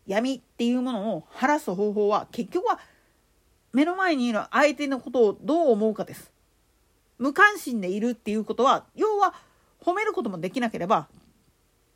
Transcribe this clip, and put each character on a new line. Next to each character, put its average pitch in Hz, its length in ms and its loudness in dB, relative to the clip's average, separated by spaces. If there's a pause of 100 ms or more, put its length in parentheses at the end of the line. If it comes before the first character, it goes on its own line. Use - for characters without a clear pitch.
闇 233 280 0
っ 262 40 -16
て - 260 -6
い 240 80 2
う 247 80 0
も 254 120 -4
の 208 220 -4
を 156 140 -10
晴 269 240 0
ら 302 60 2
す 208 140 -4
方 202 200 0
法 208 160 2
は、 202 220 0
結 208 200 -8
局 381 160 -2
は - 120 0 (960)
目 277 120 4
の 349 100 -2
前 370 200 0
に 247 120 -2
い 233 60 -2
る 202 80 0 (100)
相 294 240 4
手 294 120 -4
の 269 120 -4
こ 254 120 -12
と 240 160 4
を 196 140 0
ど 311 260 2
う 262 40 6
思 214 180 2
う 214 40 -2
か 196 120 -6
で - 80 -18
す。 - 180 -20 (840)
無 277 160 -2
関 403 260 6
心 240 220 -6
で 180 80 -4
い 202 100 -4
る 233 120 -2
っ 233 40 -6
て - 160 -8
い 208 40 -2
う 214 100 -2
こ - 100 -6
と 233 80 0
は、 240 220 2 (100)
要 415 220 -2
は 381 160 2 (480)
褒 349 120 0
め 403 120 -2
る 427 80 -4
こ 262 100 -4
と 233 60 -6
も 185 100 -8
で 175 120 -6
き 247 100 -4
な 233 80 -2
け - 100 -8
れ 175 80 -4
ば、 180 200 0 (880)